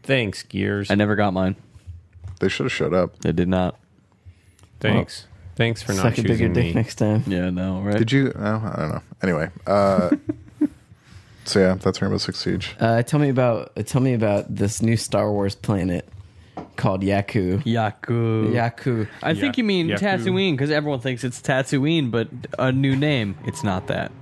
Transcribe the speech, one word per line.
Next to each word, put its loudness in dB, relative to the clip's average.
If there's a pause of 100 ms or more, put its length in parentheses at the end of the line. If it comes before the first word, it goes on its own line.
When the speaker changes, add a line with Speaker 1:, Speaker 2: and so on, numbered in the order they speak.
Speaker 1:
Thanks, 0
Gears. -2
Speaker 2:
I 6
never 4
got 2
mine. 2 (840)
Speaker 3:
They 2
should -2
have -4
showed 0
up. 0
Speaker 2:
They 0
did 2
not. 0 (1040)
Speaker 1:
Thanks. 0
Speaker 4:
Well, -20 (240)
Speaker 1:
Thanks 0
for -4
not 0
Speaker 4:
suck 2
a 0
bigger 4
Speaker 1:
choosing 2
Speaker 4:
dick 4
Speaker 1:
me. -2
Speaker 4:
next 0
time. 2
Speaker 2:
Yeah, 0
no, -2
right? 0
Speaker 3:
Did 2
you? 2
Oh, -8
I -2
don't -4
know. -6 (220)
Anyway, 0 (160)
uh, 4 (500)
<laughs> -8
so 2
yeah, 4
that's -2
Rainbow 0
Six -6
Siege. -4
Speaker 4:
Uh, 2
tell 0
me 2
about, 0 (120)
tell 0
me 2
about 0
this -2
new 2
Star 0
Wars 0
planet -2 (680)
called 0
Yaku. 0
Speaker 2:
Yaku. 0
Speaker 4:
Yaku. -2 (160)
Speaker 2:
I 0
think -2
Speaker 1:
Ya-, 0
Speaker 2:
you 0
mean 0
Speaker 1:
Yaku. 0
Speaker 2:
Tatooine, 0
'cause 0
everyone 0
thinks -4
it's -6
Tatooine, 0
but 0 (320)
a 2
new 2
name. 0
It's -6
not -2
that. -4 (100)